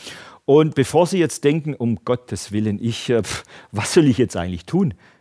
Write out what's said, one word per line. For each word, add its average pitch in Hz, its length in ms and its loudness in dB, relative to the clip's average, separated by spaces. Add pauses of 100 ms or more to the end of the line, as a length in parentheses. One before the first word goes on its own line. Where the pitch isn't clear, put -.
(440)
Und 151 300 4
bevor 151 320 2
Sie 185 120 -2
jetzt 160 260 -2
denken, 147 300 0
„Um 117 300 -4
Gottes - 480 -6
Willen, 107 280 -2
ich, 117 300 -6
äh, 113 120 2
pf, - 200 -8 (300)
was 104 220 -4
soll 165 120 6
ich 123 100 4
jetzt 117 200 0
eigentlich 90 280 -6
tun? 165 300 -2 (260)